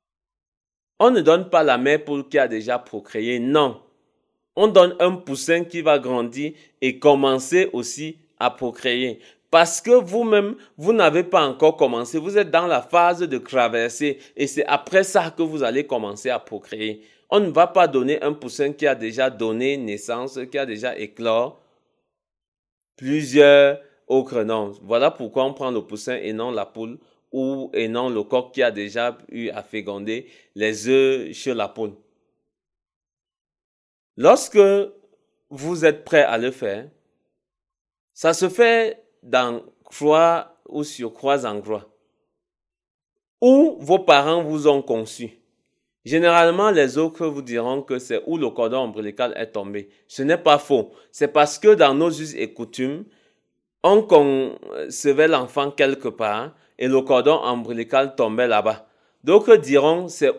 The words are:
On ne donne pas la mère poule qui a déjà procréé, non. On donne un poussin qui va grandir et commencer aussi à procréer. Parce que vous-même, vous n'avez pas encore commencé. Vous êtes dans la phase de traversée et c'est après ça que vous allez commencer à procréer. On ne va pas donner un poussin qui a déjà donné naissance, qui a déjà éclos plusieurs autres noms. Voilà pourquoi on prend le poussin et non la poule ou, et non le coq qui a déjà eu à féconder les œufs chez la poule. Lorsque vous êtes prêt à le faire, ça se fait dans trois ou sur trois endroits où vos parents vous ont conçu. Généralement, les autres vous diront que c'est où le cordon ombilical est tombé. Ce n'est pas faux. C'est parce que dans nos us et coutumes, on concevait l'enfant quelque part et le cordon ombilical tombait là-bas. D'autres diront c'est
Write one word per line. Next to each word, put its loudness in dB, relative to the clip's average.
On 6
ne 2
donne 4
pas 2
la 2
mère 0
poule -8
qui 0
a 4
déjà -4
procréé, -8
non. 0
On 2
donne 6
un 2
poussin -4
qui -10
va 2
grandir -6
et -4
commencer 2
aussi -10
à -2
procréer. -6
Parce 2
que -4
vous-même, 2
vous 0
n'avez 2
pas 0
encore 2
commencé. -2
Vous -4
êtes 0
dans 0
la 0
phase 2
de -4
traversée -2
et -4
c'est -4
après 0
ça -2
que -6
vous -4
allez -2
commencer -6
à -2
procréer. -12
On 4
ne 0
va 4
pas 2
donner -2
un -2
poussin -6
qui -4
a 2
déjà -4
donné -4
naissance, -10
qui -6
a -4
déjà -8
éclos -4
plusieurs 4
autres -2
noms. -4
Voilà 0
pourquoi -4
on -6
prend -8
le -4
poussin -10
et -8
non -8
la -6
poule -14
ou, -6
et -4
non -4
le -4
coq -4
qui -2
a 2
déjà -6
eu -10
à -12
féconder -10
les -4
œufs 0
chez -8
la -4
poule. -12
Lorsque 4
vous -6
êtes 0
prêt 2
à -2
le -4
faire, -8
ça 0
se -2
fait 0
dans -2
trois 0
ou -8
sur -12
trois -2
endroits -8
où 6
vos 2
parents 2
vous -2
ont 4
conçu. -8
Généralement, 4
les 2
autres -4
vous -8
diront -6
que -8
c'est -6
où -4
le -2
cordon -2
ombilical -6
est -10
tombé. -10
Ce -10
n'est 0
pas 4
faux. -2
C'est -2
parce 2
que 6
dans 4
nos 0
us -10
et -8
coutumes, -8
on 6
concevait 0
l'enfant -2
quelque -2
part -6
et -2
le 2
cordon 2
ombilical -4
tombait -2
là-bas. -2
D'autres 6
diront 2
c'est 0